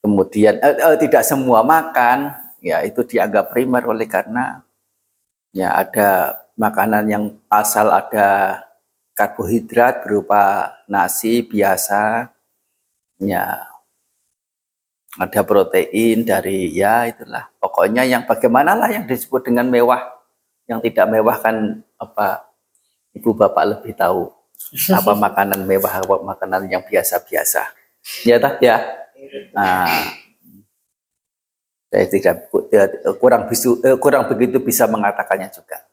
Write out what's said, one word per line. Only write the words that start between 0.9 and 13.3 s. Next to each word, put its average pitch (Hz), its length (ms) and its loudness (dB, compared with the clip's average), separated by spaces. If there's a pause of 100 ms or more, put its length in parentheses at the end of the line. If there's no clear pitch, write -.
tidak 147 240 2
semua 131 400 2
makan, 139 720 0 (240)
ya 82 240 -4
itu - 240 -4
dianggap 101 480 -2
primer 123 320 0
oleh 110 240 -4
karena 117 480 -6 (960)
ya 92 240 -2
ada 95 640 0 (160)
makanan 107 480 0
yang 104 180 -2 (220)
asal 107 400 2
ada 98 720 0 (560)
karbohidrat 113 880 0
berupa 101 720 0 (160)
nasi 110 560 -2
biasa, 104 880 -2 (880)
ya 98 400 -4 (1600)